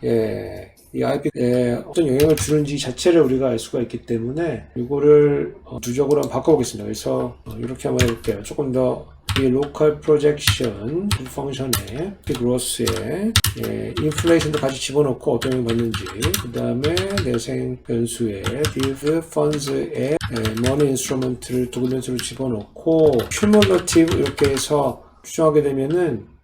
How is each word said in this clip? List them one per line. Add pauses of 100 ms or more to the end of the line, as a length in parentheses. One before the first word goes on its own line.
예, (200)
이
아이피에
어떤
영향을
주는지
자체를
우리가
알
수가
있기
때문에 (100)
이거를, (100)
어,
누적으로
한번
바꿔보겠습니다.
그래서, (100)
어,
이렇게
한번
해볼게요.
조금
더 (180)
이
로컬
프로젝션 (260)
펑션에 (540)
그로스에, (760)
예,
인플레이션도
같이
집어넣고
어떤
영향을
받는지, (380)
그
다음에 (280)
내생
변수에 (320)
div (100)
펀즈에,
예, (500)
머니
인스트루먼트를
도구
변수를
집어넣고 (200)
큐뮬러티브
이렇게
해서 (200)
추정하게
되면은 (180)